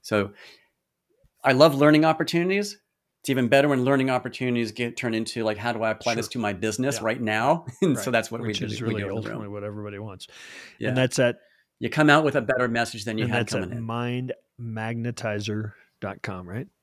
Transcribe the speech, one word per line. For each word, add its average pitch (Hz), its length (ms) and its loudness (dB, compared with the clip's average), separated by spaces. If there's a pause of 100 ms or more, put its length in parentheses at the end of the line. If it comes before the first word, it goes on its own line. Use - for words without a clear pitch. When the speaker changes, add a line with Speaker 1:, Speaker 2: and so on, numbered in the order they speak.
Speaker 1:
So 101 300 -2 (1080)
I 131 100 6
love 143 240 8
learning 151 280 6
opportunities. 175 720 0 (460)
It's - 80 -4
even 127 180 2
better 139 200 6
when 127 160 2
learning 135 260 4
opportunities 120 640 -2
get 120 260 -4
turned 117 160 -2
into, 113 300 -2
like, 107 120 0
how 117 160 -4
do 110 100 -4
I 110 100 0
apply 113 240 -2
this 113 100 -4
Speaker 2:
Sure. - 60 -14
Speaker 1:
to 123 80 -6
my 104 120 0
business 110 440 -2
Speaker 2:
Yeah. 107 80 -6
Speaker 1:
right 117 180 -2
now? 117 500 0
<laughs> - 80 -12
And 160 160 4
so - 100 -6
Speaker 2:
Right. 127 60 -2
Speaker 1:
that's 113 180 0
what 117 120 -8
Speaker 2:
Which 107 180 -4
Speaker 1:
we - 60 -4
do. 104 80 -6
Speaker 2:
is 120 80 -8
Speaker 1:
We 113 60 -2
Speaker 2:
really 107 140 -2
Speaker 1:
go 101 60 -6
to - 0 -
the 98 60 -6
room. 113 40 -4
Speaker 2:
ultimately 110 300 -8
what 101 160 -10
everybody 104 340 -10
wants. 104 280 -14 (520)
Speaker 1:
Yeah. - 100 -2
Speaker 2:
And 127 100 0
that's 127 200 2
at 120 200 2 (400)
Speaker 1:
You 117 100 -4
come 151 220 4
out 156 140 8
with 147 120 2
a 131 60 2
better 123 260 0
message 117 360 -2
than 110 120 -4
you 110 80 0
Speaker 2:
and 120 80 -2
Speaker 1:
had 117 100 2
Speaker 2:
that's 110 120 -4
Speaker 1:
coming 95 160 -4
Speaker 2:
at 120 80 -8
Speaker 1:
in. 117 40 -6
Speaker 2:
mind 120 500 -4 (280)
magnetizer 110 1120 -4 (280)
dot 98 220 -10
com, 92 260 -8
right? 117 180 -8 (160)